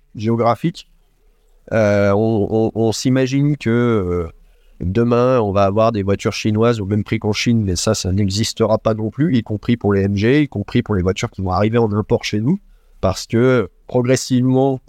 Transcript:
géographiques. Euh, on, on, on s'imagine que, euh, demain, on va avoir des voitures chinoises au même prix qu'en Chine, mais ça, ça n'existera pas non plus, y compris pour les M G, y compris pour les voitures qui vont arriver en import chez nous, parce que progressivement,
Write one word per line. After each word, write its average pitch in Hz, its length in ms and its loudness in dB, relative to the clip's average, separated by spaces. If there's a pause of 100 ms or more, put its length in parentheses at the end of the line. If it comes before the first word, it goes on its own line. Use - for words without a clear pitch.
(140)
géographiques. 117 760 -2 (840)
Euh, 104 400 2
on, 107 380 0
on, 110 260 0
on 110 160 2
s'imagine 135 640 0
que, - 120 -4
euh, 104 600 0 (500)
demain, 120 640 0
on 104 100 0
va 98 140 2
avoir 107 260 2
des 101 140 -4
voitures 98 280 -2
chinoises 110 480 0
au 95 60 -6
même 104 160 0
prix 110 160 -4
qu'en 107 140 -2
Chine, 117 300 0
mais 95 120 0
ça, 110 200 0
ça 92 180 -4
n'existera 104 640 0
pas 110 160 0
non 110 160 -4
plus, 156 260 0
y 113 60 2
compris 113 340 -2
pour 104 160 0
les 98 100 2
M 101 140 0
G, 123 260 2
y 143 60 -2
compris 104 340 -2
pour 107 120 -2
les 92 80 0
voitures 92 280 -2
qui - 120 -10
vont 92 80 -4
arriver 107 280 0
en 113 140 2
import 107 320 -2
chez 107 160 -4
nous, 151 200 0 (400)
parce 95 260 -4
que 120 420 2 (180)
progressivement, 127 1040 0